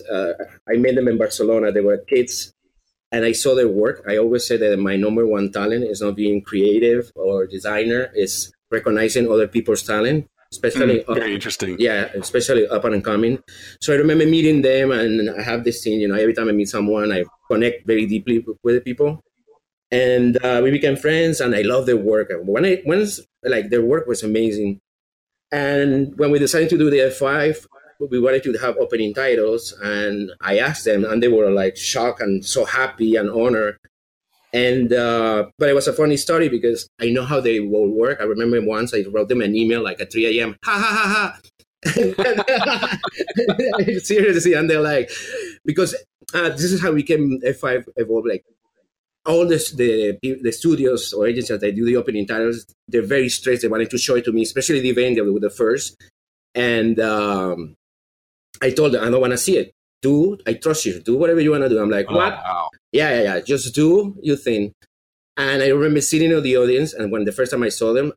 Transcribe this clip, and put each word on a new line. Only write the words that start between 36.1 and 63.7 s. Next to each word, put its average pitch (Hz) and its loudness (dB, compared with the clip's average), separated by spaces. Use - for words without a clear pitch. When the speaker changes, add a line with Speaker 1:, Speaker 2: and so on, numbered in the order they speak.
Speaker 1:
story 165 0
because 117 -2
I 117 -2
know 123 0
how 135 -2
they 113 0
will 104 0
work. 113 0
I 104 -2
remember 117 0
once 110 -2
I 98 0
wrote 104 0
them 123 2
an 104 0
email, 113 2
like, 98 -6
at 95 -10
three 113 0
A 117 0
M, 110 -6
"Ha, 214 0
ha, 214 0
ha, 208 -2
ha." 208 -2
<laughs> 185 -4
Seriously, 190 2
and 160 2
they're 156 2
like, 147 0
because, 170 0
uh, 175 -2
this 156 -2
is 175 0
how 175 0
we 147 2
came, 143 0
F 135 0
five 127 -2
evolved, 113 -2
like, 98 -4
all 170 2
this, 160 0
the, 110 0
the 131 -4
studios 135 0
or 107 0
agencies 120 -4
that 101 -2
do 113 -2
the 120 2
opening 107 -2
titles, 117 -2
they're 113 0
very 127 0
stressed. 120 -2
They 117 0
wanted 113 -2
to 127 -4
show 127 0
it 120 -2
to 120 0
me, 113 0
especially 135 -2
the 127 0
event, 123 0
they 110 2
were 101 0
the 101 -2
first. 123 -2
And, 117 0
um, 98 -2
I 131 2
told 139 2
them, 110 0
"I 117 0
don't 127 2
wanna 123 2
see 185 2
it. 98 -2
Do, 156 2
I 117 -2
trust 156 -2
you. 87 -4
Do 120 0
whatever 170 2
you 151 4
wanna 139 2
do." 110 4
I'm 104 0
like, 101 0
Speaker 2:
Oh, 107 -2
Speaker 1:
"What?" 180 2
Speaker 2:
wow. 87 -6
Speaker 1:
Yeah, 151 2
yeah, 120 2
yeah. 85 -2
"Just 127 -4